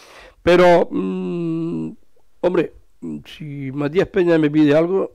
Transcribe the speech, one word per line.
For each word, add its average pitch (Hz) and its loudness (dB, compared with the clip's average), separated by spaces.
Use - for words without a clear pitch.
Pero, 175 6
mm, 170 -6
hombre, 180 0
si 143 -12
Matías 147 -2
Peña 170 2
me 151 2
pide 151 4
algo, 180 0